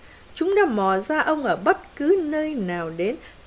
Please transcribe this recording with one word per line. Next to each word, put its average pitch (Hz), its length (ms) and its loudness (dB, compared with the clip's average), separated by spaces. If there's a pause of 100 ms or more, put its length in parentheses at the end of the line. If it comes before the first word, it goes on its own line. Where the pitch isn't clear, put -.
(340)
Chúng 381 200 0
đã 403 100 4
mò 196 340 2
ra 302 220 -2
ông 302 240 0
ở 185 120 2
bất 302 400 0
cứ 349 280 2
nơi 311 300 -2
nào 175 360 -4
đến, 175 260 -2 (300)